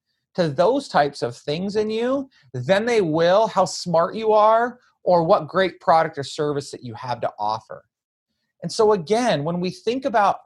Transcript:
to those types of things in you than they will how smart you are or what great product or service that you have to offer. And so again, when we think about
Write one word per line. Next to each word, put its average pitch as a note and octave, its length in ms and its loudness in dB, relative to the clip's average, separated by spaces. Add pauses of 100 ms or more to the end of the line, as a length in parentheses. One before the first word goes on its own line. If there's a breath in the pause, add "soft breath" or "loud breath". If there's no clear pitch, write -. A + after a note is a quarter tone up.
(340)
to E3+ 140 0
those G3 400 2
types D3 340 0
of B2 140 -6
things F#3 400 -6
in G#3+ 140 -2
you B3+ 380 -4 (240 soft breath)
than F#3 340 0
they A#3 140 2
will F3 460 2
how F#3 180 2
smart E3+ 500 -2
you G#3+ 180 0
are A3+ 460 4 (260 soft breath)
or F3 180 4
what D#3+ 240 2
great F3+ 340 -2
product D#3+ 380 2
or C#3 40 -6
service C#3+ 480 -6
that - 120 -16
you A#2+ 120 -12
have A#2+ 260 -8
to - 180 -4
offer. G#2 460 -6 (800)
And E3+ 100 -8
so G#3+ 200 2
again, G3 520 0
when F3 160 -4
we F3+ 100 -2
think B3+ 340 -6
about G#3 420 2